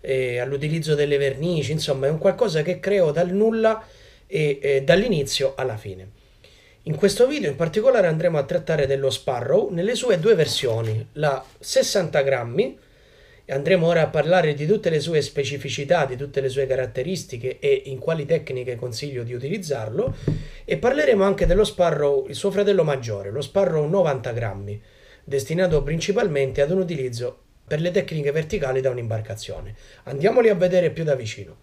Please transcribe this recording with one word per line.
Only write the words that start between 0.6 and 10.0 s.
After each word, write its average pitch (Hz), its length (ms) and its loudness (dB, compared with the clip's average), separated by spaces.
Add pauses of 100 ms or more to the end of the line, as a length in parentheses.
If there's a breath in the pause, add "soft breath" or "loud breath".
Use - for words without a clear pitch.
delle 143 200 2
vernici, 139 540 0
insomma 143 380 -2
è - 20 2
un 156 80 -2
qualcosa 185 440 2
che 175 180 -2
creo 185 320 2
dal 175 180 0
nulla 220 540 2 (420 loud breath)
e, 147 340 0
eh, 139 220 2
dall'inizio 156 720 0
alla 127 220 -4
fine. 95 340 -14 (760 soft breath)
In 156 100 -4
questo 202 320 4
video 277 200 -2
in 139 60 -4
particolare 208 540 2
andremo 160 280 2
a 143 60 2
trattare 160 460 0
dello 135 220 0
Sparrow 139 600 0
nelle 190 240 -2
sue 233 240 0